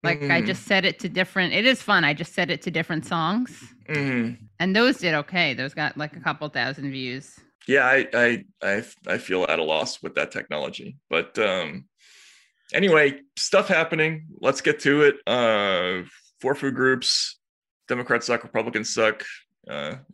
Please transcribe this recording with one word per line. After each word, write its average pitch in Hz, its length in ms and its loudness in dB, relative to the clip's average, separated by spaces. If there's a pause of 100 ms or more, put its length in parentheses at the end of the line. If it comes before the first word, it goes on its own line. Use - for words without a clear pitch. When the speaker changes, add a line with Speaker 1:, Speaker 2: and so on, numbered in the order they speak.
Speaker 1:
Like, 170 180 0
I 170 200 2
Speaker 2:
Mm. 208 40 -2
Speaker 1:
just 185 180 -6
set 190 200 2
it 190 160 -2
to 190 80 -6
different, 180 460 -2
it 202 100 0
is 254 180 2
fun. 190 220 2
I 147 100 2
just 160 200 -10
set 180 160 -2
it 175 120 -4
to 185 80 -6
different 156 340 -4
songs. 185 600 -2 (240)
Speaker 2:
Mm. 127 500 -2 (220)
Speaker 1:
And 190 160 0
those 247 220 4
did 170 160 0
okay. 151 400 0
Those 127 200 -6
got, 151 220 -4
like, 151 200 -8
a 170 40 -18
couple 147 280 -4
thousand 135 440 -6
views. 131 480 -10 (260)
Speaker 2:
Yeah, 131 180 2
I, 131 300 4
I, 120 300 2 (180)
I, 101 220 -2 (240)
I 98 100 -2
feel 92 300 -2
at 80 100 2
a 82 60 0
loss 78 380 -2
with - 120 -10
that 73 160 -2
technology. - 680 -8 (120)
But, - 280 -2
um, 92 480 -2 (840)
anyway, 151 500 4 (140)
stuff 190 300 2
happening. 160 600 0 (140)
Let's 139 200 2
get 147 200 2
to 147 220 4
it. 143 140 8 (100)
Uh, 98 840 2 (320)
four 131 140 0
food 139 220 -4
groups, 127 640 0 (500)
Democrats 123 380 0
suck, 117 180 0
Republicans 110 480 -4
suck. 110 320 0 (440)
Uh, 73 280 -8 (180)